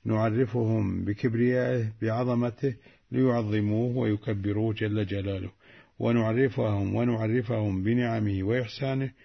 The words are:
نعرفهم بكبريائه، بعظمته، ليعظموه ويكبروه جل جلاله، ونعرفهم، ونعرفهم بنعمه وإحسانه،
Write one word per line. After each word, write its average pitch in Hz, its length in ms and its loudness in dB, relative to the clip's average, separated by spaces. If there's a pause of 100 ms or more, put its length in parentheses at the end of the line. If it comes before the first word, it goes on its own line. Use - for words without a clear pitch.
نعرفهم 110 1000 0
بكبريائه، 120 840 0 (100)
بعظمته، 120 720 0 (360)
ليعظموه 117 840 2
ويكبروه 107 760 0
جل 107 320 -2
جلاله، 98 460 -4 (480)
ونعرفهم، 113 960 2
ونعرفهم 110 880 0
بنعمه 107 600 0
وإحسانه، 131 680 -2 (120)